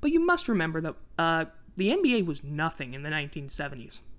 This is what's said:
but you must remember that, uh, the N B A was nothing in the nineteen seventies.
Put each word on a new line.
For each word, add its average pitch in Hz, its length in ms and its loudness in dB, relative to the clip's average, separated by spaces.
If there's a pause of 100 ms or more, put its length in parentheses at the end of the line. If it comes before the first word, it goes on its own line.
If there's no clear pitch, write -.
but 294 120 2
you 330 120 6
must 349 240 2
remember 160 320 2
that, 160 160 -4 (220)
uh, 165 280 4 (300)
the 190 140 4
N 381 120 4
B 262 140 6
A 214 60 4
was 156 220 -2
nothing 147 500 -4
in 139 80 -10
the 147 80 -6
nineteen 147 380 -4
seventies. 139 520 -8 (180)